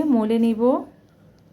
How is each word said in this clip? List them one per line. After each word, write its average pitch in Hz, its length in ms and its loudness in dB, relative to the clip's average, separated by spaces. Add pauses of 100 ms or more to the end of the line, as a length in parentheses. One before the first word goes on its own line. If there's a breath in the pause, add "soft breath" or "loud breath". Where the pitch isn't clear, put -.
মলে 226 320 0
নিব। 226 220 0 (920)